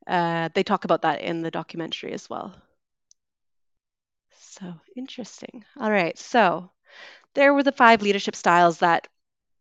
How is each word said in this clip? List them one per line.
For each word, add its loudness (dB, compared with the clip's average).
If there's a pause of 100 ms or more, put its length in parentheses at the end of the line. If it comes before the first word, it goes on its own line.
uh, -2
they 0
talk -4
about 0
that -2
in -6
the -6
documentary -10
as -14
well. -12 (1800)
So -18 (220)
interesting. -16 (140)
All -2
right, 0
so 0 (640)
there 4
were 2
the 2
five 6
leadership -2
styles 4
that 0 (540)